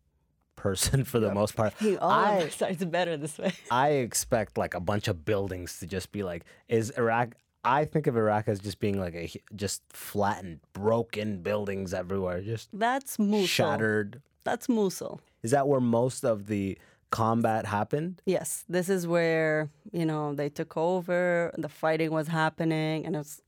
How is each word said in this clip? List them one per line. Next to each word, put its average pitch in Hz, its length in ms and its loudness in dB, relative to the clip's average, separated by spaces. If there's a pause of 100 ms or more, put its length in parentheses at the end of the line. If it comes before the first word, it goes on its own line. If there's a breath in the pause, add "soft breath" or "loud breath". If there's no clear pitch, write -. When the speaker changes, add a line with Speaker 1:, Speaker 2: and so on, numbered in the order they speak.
(580)
Speaker 1:
person 104 460 2
<laughs> - 80 -8
for 120 80 2
the 110 80 4
Speaker 2:
Yep. 98 60 -2
Speaker 1:
most 104 220 0
part. 107 240 2
Speaker 2:
Hey, 208 180 2
all 170 140 2
Speaker 1:
I 190 240 4
Speaker 2:
of 170 140 2
us, - 200 -12
it's 180 160 -4
better 170 320 0
this 151 200 -8
way. 180 240 -2
<laughs> - 100 -12
Speaker 1:
I 131 200 4
expect, 117 640 0
like, 92 160 -2
a 90 80 -4
bunch 104 260 -2
of 85 180 -2
buildings 92 540 -4
to 90 80 -10
just 92 240 -6
be 101 120 -6
like, 85 200 -8 (240 loud breath)
is 113 300 2
Iraq 117 380 0 (280)
I 139 220 4
think 156 220 -2
of 123 100 2
Iraq 107 300 2
as 104 120 0
just 98 200 -8
being, 101 200 0
like, 87 160 -4
a 85 120 -6
hu-, - 120 -14 (160)
just 98 280 -6 (100)
flattened, 95 680 -2 (120)
broken 107 720 0
buildings 98 500 -2
everywhere, 92 480 -2
just 107 320 -8
Speaker 2:
That's 240 460 -2
Mosul. 208 260 4
Speaker 1:
shattered. 110 760 0 (220)
Speaker 2:
That's - 240 -2
Mosul. 202 540 0 (220)
Speaker 1:
Is 117 80 -4
that 139 160 4
where 139 120 4
most 120 460 2
of 104 220 0
the 98 300 -2 (340 soft breath)
combat 113 560 2
happened? 147 580 -2
Speaker 2:
Yes, - 440 -2
this 175 200 0
is 185 160 0
where, 160 640 2 (220)
you 170 140 0
know, 151 280 -2
they 147 160 -2
took 160 280 -8
over, 175 800 0
the 156 120 -6
fighting 160 420 0
was 156 180 0
happening, 156 760 0
and 156 100 -4
it 151 40 -4
was - 280 -12